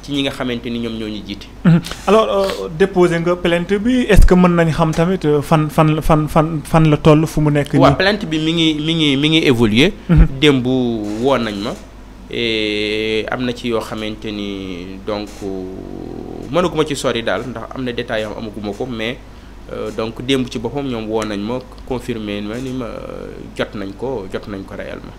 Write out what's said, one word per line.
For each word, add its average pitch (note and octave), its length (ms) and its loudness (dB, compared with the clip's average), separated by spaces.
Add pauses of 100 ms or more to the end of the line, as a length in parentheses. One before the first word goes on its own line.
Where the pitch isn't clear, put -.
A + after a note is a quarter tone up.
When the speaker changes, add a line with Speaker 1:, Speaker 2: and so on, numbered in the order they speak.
Speaker 1:
ci C#3 100 -10
ñi C#3+ 100 -2
nga C3+ 80 -2
xamante B2 380 -6
ni A#2 100 -4
ñoom A#2 180 -6
ñoo A2 120 -6
ñu G#2 160 -8
jiite. G2 220 -12 (180)
Speaker 2:
Mhm. E3 160 6 (260)
Alors, G#3+ 220 4
euh, G3 480 -2
déposé F3+ 420 4
nga F3 160 0
plainte F3 380 0
bi, A#3+ 340 2
est-ce F3+ 180 10
que F3+ 100 8
mën F3+ 140 6
nañ E3+ 220 4
xam D#3+ 220 0
tamit, E3+ 320 0
euh, D3 160 4
fan, D#3 280 2
fan, D#3 320 2
fan, D#3 280 4
fan, D#3+ 340 0
fan D#3+ 260 4
la D3 80 4
toll D#3 300 6
fu - 140 -2
mu D3 100 4
nekk C#3+ 220 0
Speaker 1:
Waaw, D3 180 6
Speaker 2:
nii? C#3 60 2
Speaker 1:
plainte G3+ 280 2
bi D#3 140 -2
mi D#3 140 0
ngi, D#3+ 260 4
mi D#3+ 160 0
ngi, D3 220 2
mi D3 120 2
ngi D#3+ 160 4
évoluer. A#2+ 460 4 (180)
Speaker 2:
Mhm. D#3+ 180 8 (120)
Speaker 1:
Démb C3+ 260 4
woo A#2+ 720 0
nañ A2 240 -2
ma. B2+ 120 -6 (600)
Et G#2+ 960 -2
am B2+ 140 -4
na B2 100 -2
ci A#2+ 140 -8
yoo A2 140 0
xamante A2 500 -8
ni, F#2+ 720 -8
donc, G#2 220 -6 (1200)
mënaguma D#3 360 0
ci D3 100 -4
sori A#2 280 -2
daal, G#2+ 240 -2
ndax A2+ 160 -10 (120)
am C3 80 -6
na B2 80 -6
détail A#2+ 320 -4
yoo G#2+ 80 -8
xam A#2 120 -10
amaguma G#2 280 -6
ko, B2 140 -6
mais, A#2 320 -6 (560)
euh, A2 180 -8
donc, A2+ 340 -6
démb C3 240 0
ci - 80 -8
boppam, A#2+ 300 -6
ñoom A2 220 -6
woo A2 160 -2
nañ G#2 160 -6
ma, A#2 180 -6 (260)
confirmer G#2+ 560 -6
ma G#2 140 -8
ni B2+ 160 -10
ma, B2+ 140 -8
euh, G1+ 500 -12 (220)
jot - 180 -6
nañ G2 220 -8
ko, A2+ 340 -6
jot - 160 -8
nañ G2 160 -10
ko G2 140 -14
réellement. - 420 -12